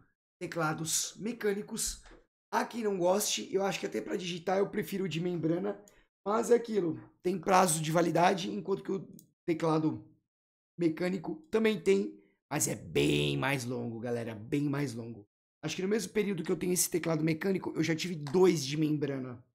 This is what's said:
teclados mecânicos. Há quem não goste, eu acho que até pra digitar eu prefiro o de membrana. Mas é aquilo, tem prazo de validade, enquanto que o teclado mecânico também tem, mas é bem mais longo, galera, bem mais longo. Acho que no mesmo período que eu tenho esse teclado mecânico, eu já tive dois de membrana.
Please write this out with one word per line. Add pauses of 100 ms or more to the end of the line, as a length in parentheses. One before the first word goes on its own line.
(400)
teclados
mecânicos. (480)
Há
quem
não
goste,
eu
acho
que
até
pra
digitar
eu
prefiro
o
de
membrana. (480)
Mas
é
aquilo, (240)
tem
prazo
de
validade,
enquanto
que
o (440)
teclado (720)
mecânico
também
tem, (260)
mas
é
bem
mais
longo,
galera,
bem
mais
longo. (340)
Acho
que
no
mesmo
período
que
eu
tenho
esse
teclado
mecânico,
eu
já
tive
dois
de
membrana. (100)